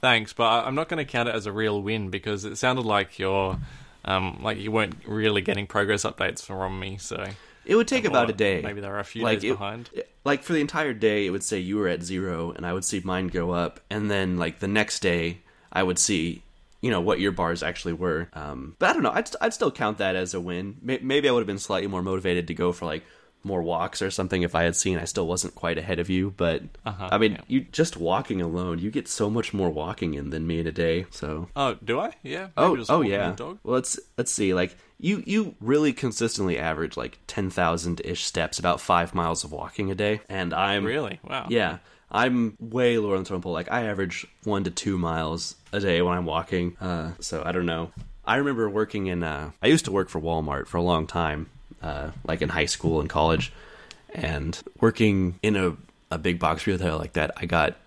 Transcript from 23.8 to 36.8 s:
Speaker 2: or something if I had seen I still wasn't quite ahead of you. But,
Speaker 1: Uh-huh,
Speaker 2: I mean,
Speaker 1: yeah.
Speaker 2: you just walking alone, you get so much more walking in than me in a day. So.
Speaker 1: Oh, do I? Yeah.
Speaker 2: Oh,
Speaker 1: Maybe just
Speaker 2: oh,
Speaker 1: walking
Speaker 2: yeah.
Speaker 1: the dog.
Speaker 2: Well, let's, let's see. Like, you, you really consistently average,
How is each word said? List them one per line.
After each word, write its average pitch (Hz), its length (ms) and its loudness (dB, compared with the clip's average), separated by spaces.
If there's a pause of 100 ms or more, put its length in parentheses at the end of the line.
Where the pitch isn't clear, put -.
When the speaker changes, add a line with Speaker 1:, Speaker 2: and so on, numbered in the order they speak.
Speaker 2:
or 95 80 0
something 92 320 0
if 85 120 0
I 85 80 4
had 85 140 4
seen 92 220 2
I 82 60 -4
still 85 220 -2
wasn't 87 280 -2
quite 82 240 -2
ahead 85 200 -2
of 87 120 -2
you. 95 260 2
But, 82 260 2 (220)
Speaker 1:
Uh-huh, 95 280 -8
Speaker 2:
I 98 60 4
mean, 107 140 6
Speaker 1:
yeah. 85 160 -6
Speaker 2:
you 131 120 2 (120)
just 165 240 2
walking 92 460 0
alone, 85 360 -2
you 98 120 -2
get - 180 -6
so 107 220 0
much 113 240 0
more 95 160 2
walking 80 440 -2
in 71 160 -6
than 80 160 -2
me 82 140 0
in 82 60 0
a 80 60 -2
day. 85 380 2
So. 78 460 -6
Speaker 1:
Oh, 131 260 0
do 113 160 0
I? 233 140 -4 (100)
Yeah. 170 260 -8 (100)
Speaker 2:
Oh, 160 100 6
Speaker 1:
Maybe 139 120 2
just 107 100 -4
Speaker 2:
oh, 160 80 6
Speaker 1:
walking 117 140 4
Speaker 2:
yeah. 98 180 2
Speaker 1:
the 92 60 -6
dog. 160 260 -10
Speaker 2:
Well, 120 120 0
let's, - 240 0 (200)
let's - 140 -2
see. 95 220 2
Like, 90 220 0 (220)
you, 196 280 0
you 202 340 0
really 143 320 4
consistently 107 640 0
average, 80 380 -2